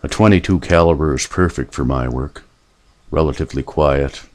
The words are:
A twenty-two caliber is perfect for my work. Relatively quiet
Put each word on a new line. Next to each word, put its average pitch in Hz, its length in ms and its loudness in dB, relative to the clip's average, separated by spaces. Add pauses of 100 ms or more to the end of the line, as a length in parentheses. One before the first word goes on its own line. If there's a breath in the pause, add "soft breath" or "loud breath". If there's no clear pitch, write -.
A 82 60 -8
twenty-two 95 520 4
caliber 82 540 2
is - 120 -6
perfect 82 460 -2
for 69 120 -6
my 64 220 -2
work. 64 380 -8 (680)
Relatively 78 520 -4
quiet 69 600 -2 (120)